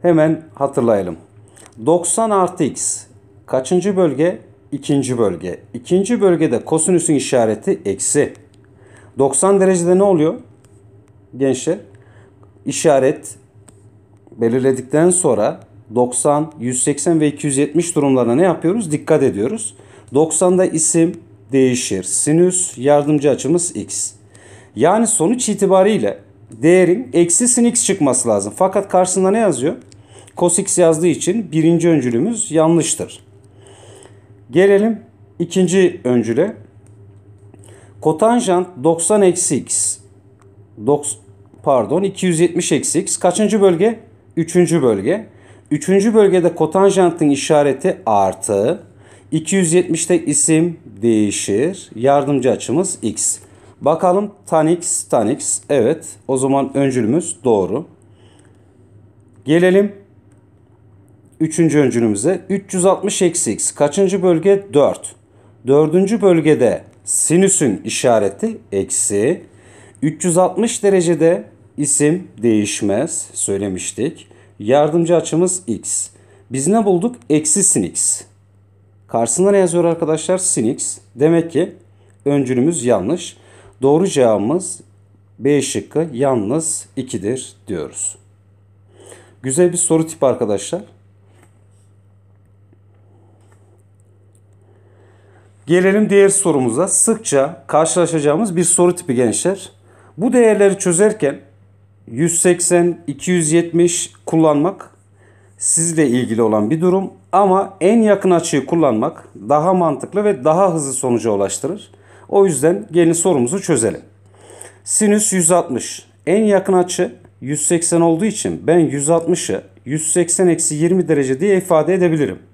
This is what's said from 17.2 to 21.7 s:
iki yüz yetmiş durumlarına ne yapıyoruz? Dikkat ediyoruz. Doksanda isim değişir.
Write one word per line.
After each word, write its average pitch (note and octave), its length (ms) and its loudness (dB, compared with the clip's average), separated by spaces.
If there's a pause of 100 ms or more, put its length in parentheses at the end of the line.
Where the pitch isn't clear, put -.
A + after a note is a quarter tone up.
iki D3 200 -4
yüz C3+ 100 -2
yetmiş E3 380 -2
durumlarına C3 400 2
ne D#3+ 80 2
yapıyoruz? F3+ 480 0
Dikkat D3 320 0
ediyoruz. A#2 520 -4 (380)
Doksanda F3+ 520 2
isim E3 540 -2 (320)
değişir. B2 520 0